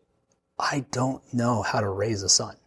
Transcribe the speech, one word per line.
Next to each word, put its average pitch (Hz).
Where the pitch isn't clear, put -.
"I 139
don't 131
know 120
how 117
to 101
raise 101
a 90
son." 110